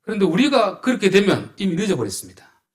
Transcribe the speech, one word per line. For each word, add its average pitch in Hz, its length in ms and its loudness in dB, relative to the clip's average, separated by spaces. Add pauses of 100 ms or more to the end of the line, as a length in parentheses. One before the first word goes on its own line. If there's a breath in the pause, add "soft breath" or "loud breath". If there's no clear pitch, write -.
그런데 202 240 -2
우리가 208 560 2
그렇게 233 280 0
되면 180 480 2
이미 185 180 -2
늦어버렸습니다. 123 880 -6 (120)